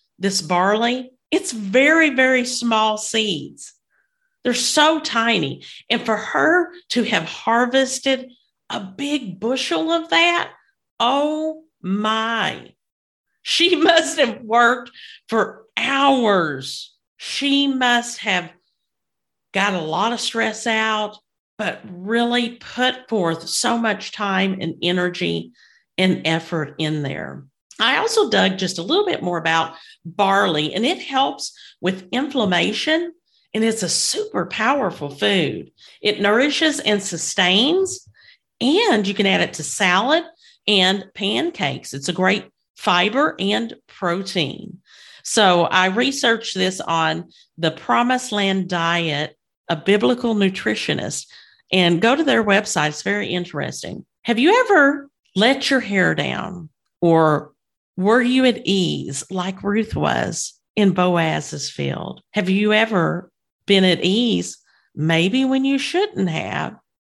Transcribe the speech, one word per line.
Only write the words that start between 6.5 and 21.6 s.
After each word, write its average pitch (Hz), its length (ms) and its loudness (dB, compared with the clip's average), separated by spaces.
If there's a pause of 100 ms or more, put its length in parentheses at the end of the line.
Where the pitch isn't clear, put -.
to 240 120 0
have 175 220 0
harvested 254 1080 0 (400)
a 202 100 -6
big 247 600 -6
bushel 320 500 -2
of 330 200 -2
that, 339 420 2 (480)
oh 311 640 -2 (180)
my. 214 920 -2 (680)
She 339 340 2
<laughs> - 0 -
must 320 420 2
have 240 240 0
worked 240 480 2 (380)
for - 360 -2 (120)
hours. 214 1160 0 (220)
She 277 500 0
must 247 520 0
have 180 320 -2 (1040)
got 196 220 0
a 175 60 -4
lot 170 320 -2
of 226 80 -6
stress 220 460 -4
out, 220 520 -2 (400)
but 196 260 -6